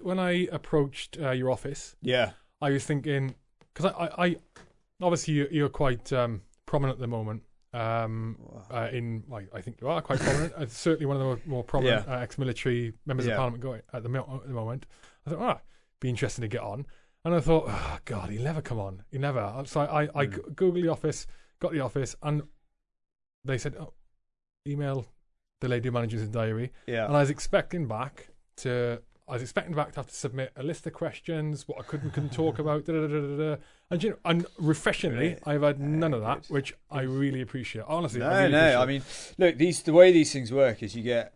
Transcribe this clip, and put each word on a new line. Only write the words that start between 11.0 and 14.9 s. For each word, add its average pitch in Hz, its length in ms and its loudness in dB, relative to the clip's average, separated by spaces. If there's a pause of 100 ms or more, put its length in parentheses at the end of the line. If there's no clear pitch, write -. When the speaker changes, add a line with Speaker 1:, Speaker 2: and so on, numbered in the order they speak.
Speaker 1:
one 139 120 0
of - 20 0
the 135 60 0
more, 127 200 -2
more 127 180 -4
prominent, 123 440 2
Speaker 2:
Yeah. 131 80 -4
Speaker 1:
uh, 123 60 -4
ex-military 120 720 -2 (120)
members 131 220 -2
Speaker 2:
Yeah. 113 60 2
Speaker 1:
of 104 40 0
parliament 123 240 -2
going 127 200 -8 (100)
at 123 100 -8
the 117 80 -8
mo-, 131 320 -6
at 143 60 -18
the 131 60 -8
moment. 117 320 -6 (420)